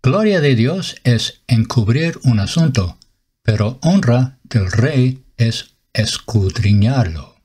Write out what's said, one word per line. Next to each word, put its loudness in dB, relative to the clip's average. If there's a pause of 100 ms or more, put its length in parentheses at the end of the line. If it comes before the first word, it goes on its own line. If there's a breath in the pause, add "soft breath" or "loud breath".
Gloria 2
de 2
Dios -2
es -2
encubrir 0
un 2
asunto, -2 (440)
pero -2
honra 2
del -2
rey 0 (120)
es -4 (160)
escudriñarlo. -2